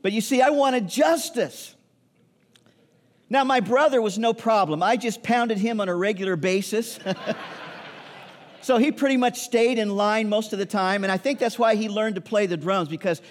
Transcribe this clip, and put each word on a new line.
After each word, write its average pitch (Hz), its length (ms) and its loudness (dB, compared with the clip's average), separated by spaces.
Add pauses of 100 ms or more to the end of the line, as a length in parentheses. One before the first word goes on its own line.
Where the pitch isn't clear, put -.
But 196 80 -2
you 220 100 0
see, 254 220 2
I 294 80 4
wanted 262 360 2
justice. 247 880 -2 (1500)
Now, 269 140 2
my 262 180 2
brother 262 380 4
was 208 200 -2
no 226 120 2
problem. 196 520 2
I 220 120 4
just 226 280 -4
pounded 233 340 0
him 214 240 -2
on 190 80 -2
a 175 60 0
regular 196 400 0
basis. 196 680 -2
<laughs> - 40 -6 (1600)
So 254 100 4
he 262 140 4
pretty 269 240 0
much 247 240 0
stayed 233 380 0
in 208 180 -2
line 214 320 0
most 214 240 -2
of 196 80 -6
the 196 60 -2
time, 196 400 -2
and 196 60 0
I 190 40 0
think 262 240 -2
that's - 180 -2
why 226 180 4
he 214 120 -2
learned 214 280 -2
to 180 60 -6
play 208 260 0
the 175 100 -2
drums, 170 320 -2
because 165 420 -2